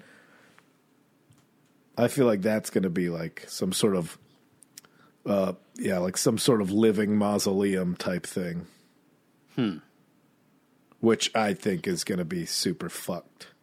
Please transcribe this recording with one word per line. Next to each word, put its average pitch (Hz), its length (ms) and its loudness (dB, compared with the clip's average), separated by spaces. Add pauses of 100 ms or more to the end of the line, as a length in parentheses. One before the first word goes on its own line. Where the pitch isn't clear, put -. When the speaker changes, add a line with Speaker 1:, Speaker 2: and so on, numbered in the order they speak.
(2000)
Speaker 1:
I 120 100 4
feel 131 180 2
like 107 160 4
that's 107 280 0
gonna 95 200 0
be, 87 200 0
like, 82 380 -8
some - 260 -4
sort 101 220 2
of, 85 220 -4 (1080)
uh, 95 280 0 (220)
yeah, 95 220 -2
like, 90 200 -2
some 113 200 2
sort 113 240 4
of 92 100 -2
living 107 460 4
mausoleum 98 760 2
type 90 300 -4
thing. 87 420 -6 (880)
Speaker 2:
Hmm. 104 220 -2 (1200)
Speaker 1:
Which 113 340 2
I 107 180 2
think 92 340 -4
is 87 160 -2
gonna 95 220 -4
be 170 200 -6
super - 440 -4
fucked. - 580 -10 (160)